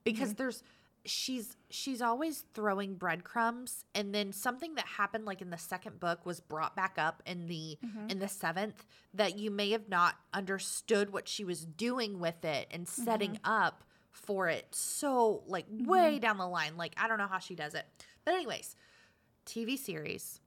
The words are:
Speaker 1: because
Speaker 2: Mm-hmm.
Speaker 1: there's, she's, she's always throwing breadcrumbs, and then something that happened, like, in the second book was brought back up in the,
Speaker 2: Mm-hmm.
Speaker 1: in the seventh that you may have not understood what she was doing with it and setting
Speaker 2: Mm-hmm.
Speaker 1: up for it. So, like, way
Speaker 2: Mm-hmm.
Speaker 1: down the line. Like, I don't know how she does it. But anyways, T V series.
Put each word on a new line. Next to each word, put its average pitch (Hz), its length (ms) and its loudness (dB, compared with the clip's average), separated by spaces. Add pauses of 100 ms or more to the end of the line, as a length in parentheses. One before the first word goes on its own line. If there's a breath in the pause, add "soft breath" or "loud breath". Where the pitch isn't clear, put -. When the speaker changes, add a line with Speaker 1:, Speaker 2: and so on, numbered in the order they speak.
Speaker 1:
because 226 260 2
Speaker 2:
Mm-hmm. 214 60 -6
Speaker 1:
there's, 254 260 -4 (420 soft breath)
she's, - 520 -4 (140)
she's 262 320 -6
always 262 420 0 (100)
throwing 202 420 0
breadcrumbs, 226 880 -2 (100)
and 202 200 0
then 202 180 0
something 262 440 -4
that 220 100 -2
happened, 220 400 -2
like, 190 160 -6
in 180 80 -8
the 170 80 -6
second 180 420 -8
book 170 240 0
was 175 160 -6
brought 156 340 -2
back 190 240 0
up 160 280 0
in 175 200 -6
the, 160 380 -6
Speaker 2:
Mm-hmm. 214 260 -8
Speaker 1:
in 196 100 -2
the 196 80 0
seventh 190 580 -2 (260 soft breath)
that 196 260 2
you 208 120 -2
may 202 200 0
have 214 180 0
not 175 280 4 (160)
understood 196 800 2
what - 160 -4
she - 160 -4
was 170 220 -4
doing 208 540 -2
with 170 240 -2
it 147 260 0
and 170 180 -8
setting 220 460 0
Speaker 2:
Mm-hmm. 202 180 -2
Speaker 1:
up 190 320 2 (260 soft breath)
for 190 380 -2
it. - 260 -2
So, 240 720 4
like, 180 240 -4
way 311 440 8
Speaker 2:
Mm-hmm. 269 60 0
Speaker 1:
down 214 180 4
the 180 100 -2
line. 165 300 -2
Like, 165 180 -4
I 214 100 2
don't 226 120 2
know 202 100 0
how 190 100 -2
she 185 160 -8
does 151 200 -6
it. 156 100 -4 (400 loud breath)
But 320 100 4
anyways, 285 400 -2 (720 soft breath)
T 226 220 -4
V 269 100 0
series. 165 720 -8